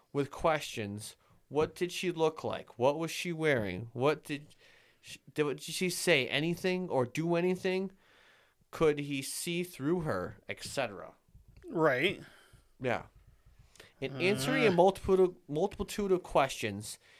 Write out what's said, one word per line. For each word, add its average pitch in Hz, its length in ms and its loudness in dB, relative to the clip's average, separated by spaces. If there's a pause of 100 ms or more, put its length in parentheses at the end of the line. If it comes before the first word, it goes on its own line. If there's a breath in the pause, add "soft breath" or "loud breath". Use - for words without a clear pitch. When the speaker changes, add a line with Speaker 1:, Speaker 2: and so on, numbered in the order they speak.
(120 soft breath)
Speaker 1:
with 139 180 -2
questions, 110 840 -4 (320 soft breath)
"What 156 260 0
did 175 180 -4
she 175 200 -2
look 156 320 0
like? - 340 -6
What 143 200 2
was 165 120 -4
she - 220 -6
wearing? 117 600 0
What 143 320 0
did 147 300 -10 (460 soft breath)
she, - 180 -18 (140)
did 147 300 0
she 180 280 -2
say 156 380 4
anything 175 600 0
or 127 180 2
do 165 300 0
anything? 185 560 0 (760 soft breath)
Could 151 300 2
he 143 220 -4
see 170 400 -4
through 170 380 -2
her?" 98 380 -4 (100)
et - 140 -8
cetera. 104 500 -6 (560)
Speaker 2:
Right. 160 520 2 (600 loud breath)
Speaker 1:
Yeah. 120 220 -2 (1000 soft breath)
In 135 200 -6
answering 240 440 2
a 220 40 8
Speaker 2:
Uh. 190 40 4
Speaker 1:
multiple, 185 600 4 (140)
multitude 190 640 -2
of 185 100 2
questions, 110 760 -2 (220 soft breath)